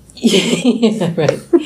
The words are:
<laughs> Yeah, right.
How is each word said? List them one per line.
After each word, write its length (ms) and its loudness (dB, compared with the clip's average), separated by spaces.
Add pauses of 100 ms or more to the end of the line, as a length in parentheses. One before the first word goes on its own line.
(140)
<laughs> 0 -
Yeah, 1000 0
right. 240 -2 (260)